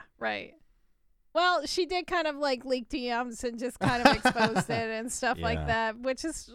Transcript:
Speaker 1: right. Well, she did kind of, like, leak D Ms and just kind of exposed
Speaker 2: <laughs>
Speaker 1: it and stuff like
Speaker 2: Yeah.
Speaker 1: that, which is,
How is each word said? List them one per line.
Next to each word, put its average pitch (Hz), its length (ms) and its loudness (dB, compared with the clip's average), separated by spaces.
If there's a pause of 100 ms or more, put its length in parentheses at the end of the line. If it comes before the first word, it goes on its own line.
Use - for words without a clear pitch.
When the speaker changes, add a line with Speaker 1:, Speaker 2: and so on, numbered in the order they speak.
(200)
Speaker 1:
right. 214 340 -4 (800)
Well, 339 320 4
she 359 200 0
did 359 220 -2
kind 339 200 0
of, 285 100 -2
like, 269 260 0
leak 254 240 -2
D 247 220 -4
Ms 240 340 -4
and 233 160 -6
just 254 200 -6
kind 254 280 4
of 277 80 8
exposed 233 420 2
Speaker 2:
<laughs> 277 120 0
Speaker 1:
it 226 200 -2
and 226 220 -6
stuff 247 280 -2
like - 180 0
Speaker 2:
Yeah. 156 80 -4
Speaker 1:
that, 226 340 0
which 262 240 -4
is, - 320 -8